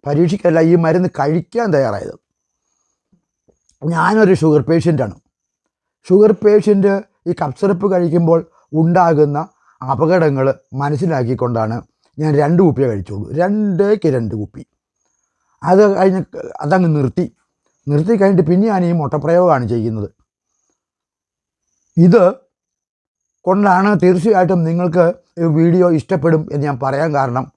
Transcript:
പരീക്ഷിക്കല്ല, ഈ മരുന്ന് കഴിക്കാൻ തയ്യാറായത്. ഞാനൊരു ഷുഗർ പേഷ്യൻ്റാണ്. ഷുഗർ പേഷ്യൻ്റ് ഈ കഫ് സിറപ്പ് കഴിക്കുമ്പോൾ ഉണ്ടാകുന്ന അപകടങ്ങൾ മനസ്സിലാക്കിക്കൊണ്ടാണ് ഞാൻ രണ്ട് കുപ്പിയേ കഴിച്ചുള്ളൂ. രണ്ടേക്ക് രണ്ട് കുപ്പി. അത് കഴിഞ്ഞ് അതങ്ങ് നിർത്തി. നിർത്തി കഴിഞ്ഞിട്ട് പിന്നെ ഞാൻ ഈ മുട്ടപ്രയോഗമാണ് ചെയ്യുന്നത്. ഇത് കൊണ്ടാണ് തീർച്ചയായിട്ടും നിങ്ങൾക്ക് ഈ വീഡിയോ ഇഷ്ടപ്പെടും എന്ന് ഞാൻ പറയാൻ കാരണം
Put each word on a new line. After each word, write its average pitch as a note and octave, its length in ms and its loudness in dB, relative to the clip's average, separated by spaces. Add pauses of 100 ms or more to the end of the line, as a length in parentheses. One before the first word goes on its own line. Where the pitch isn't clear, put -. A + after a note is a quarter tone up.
പരീക്ഷിക്കല്ല, E3+ 520 0 (120)
ഈ F3 40 4 (100)
മരുന്ന് F3+ 340 0
കഴിക്കാൻ E3 560 -4
തയ്യാറായത്. A2 400 -2 (1700)
ഞാനൊരു F3+ 600 2
ഷുഗർ D3+ 280 4
പേഷ്യൻ്റാണ്. D#3 460 0 (920)
ഷുഗർ G#3 260 4 (100)
പേഷ്യൻ്റ് G#3 500 2 (360)
ഈ F3 120 -2
കഫ് C#3 200 -6
സിറപ്പ് G3 340 -2
കഴിക്കുമ്പോൾ E3+ 460 0 (400)
ഉണ്ടാകുന്ന D#3+ 560 2 (440)
അപകടങ്ങൾ C#3 640 0 (280)
മനസ്സിലാക്കിക്കൊണ്ടാണ് B2+ 1000 -4 (420)
ഞാൻ D3+ 200 -2
രണ്ട് D#3 260 2
കുപ്പിയേ C#3 240 2
കഴിച്ചുള്ളൂ. G#2 380 -6 (120)
രണ്ടേക്ക് G3+ 760 -2
രണ്ട് A2+ 220 -4
കുപ്പി. - 280 -12 (1000)
അത് F#3+ 220 4 (140)
കഴിഞ്ഞ് F#3+ 240 0 (400)
അതങ്ങ് F3 340 0
നിർത്തി. D3 300 -2 (600)
നിർത്തി D#3 280 0
കഴിഞ്ഞിട്ട് F#3+ 340 2
പിന്നെ F#3+ 180 2
ഞാൻ G3 180 -2
ഈ E3+ 60 -2
മുട്ടപ്രയോഗമാണ് D#3 760 0
ചെയ്യുന്നത്. A2 400 -4 (1900)
ഇത് F3+ 260 6 (1200)
കൊണ്ടാണ് G3 440 2 (140)
തീർച്ചയായിട്ടും F#3 600 2
നിങ്ങൾക്ക് E3+ 420 0 (340)
ഈ E3 80 0 (100)
വീഡിയോ F3 340 2
ഇഷ്ടപ്പെടും D#3+ 500 -2 (100)
എന്ന് D3 140 -4
ഞാൻ C#3+ 140 -6
പറയാൻ C#3 340 -4
കാരണം C3 320 -2 (120)